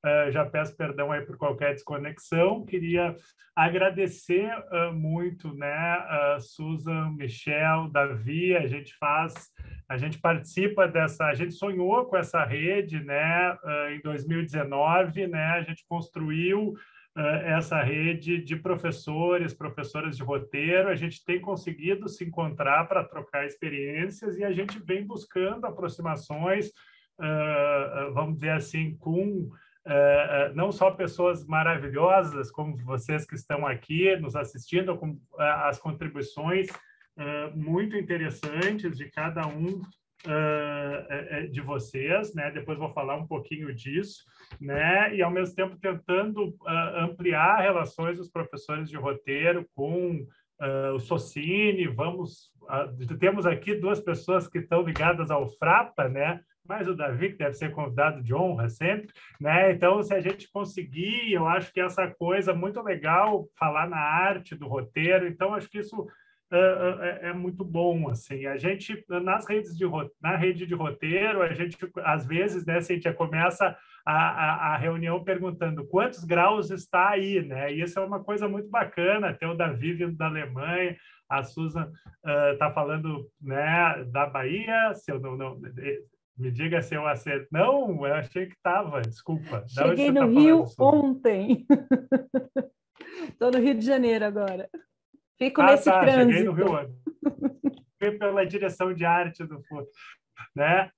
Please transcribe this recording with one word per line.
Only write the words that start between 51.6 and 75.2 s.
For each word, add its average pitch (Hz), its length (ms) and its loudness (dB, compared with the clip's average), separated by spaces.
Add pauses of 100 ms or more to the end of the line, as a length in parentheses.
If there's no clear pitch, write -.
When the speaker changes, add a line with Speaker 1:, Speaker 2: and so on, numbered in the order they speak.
Speaker 1:
vamos, 165 640 -6 (180)
ah, 139 180 -2 (320)
temos 190 280 4
aqui 202 260 0
duas 196 260 0
pessoas 180 480 0
que 175 120 -4
estão 170 240 2
ligadas 160 480 0
ao 139 260 0
Frapa, 170 500 4
né? 147 320 -2 (240)
Mas 196 240 -4
o 180 80 -2
Davi, 147 360 -2
que - 80 -18
deve 143 160 -2
ser 156 160 -6
convidado 147 500 0
de 120 140 -2
honra 156 340 0
sempre, 196 420 -2 (280)
né? 175 320 4
Então, 185 320 4
se 208 100 -2
a 185 80 2
gente 190 300 -4
conseguir, 196 840 -4
eu 165 140 2
acho 180 260 0
que 180 80 -2
essa 180 260 0
coisa 180 460 0
muito 202 300 -2
legal, 185 760 2
falar 160 320 0
na 165 80 -2
arte 165 580 0
do 143 120 -12
roteiro, 160 600 2
então, 190 280 -2
acho 196 120 -6
que 208 120 -10
isso, 208 280 -8 (440)
ah, 175 60 2 (440)
ah, 175 60 -6
é, 175 220 -6
é 175 40 -6
muito 180 320 -6
bom, 165 440 0
assim. 135 360 -6
A 139 120 -4
gente, 196 520 -4
nas 185 400 -2
redes 208 260 -2
de 185 100 -2
ro-, 156 260 -4 (100)
na 170 160 0
rede 175 300 0
de 175 80 -2
roteiro, 175 640 0
a 165 100 2
gente, 170 260 -6 (260)
às 151 240 2
vezes, 180 360 0
né, 170 160 2
Cíntia, 170 320 -2
começa 170 640 2 (300)
a, 151 80 2
a, 160 600 2
a 151 40 0
reunião 165 460 -2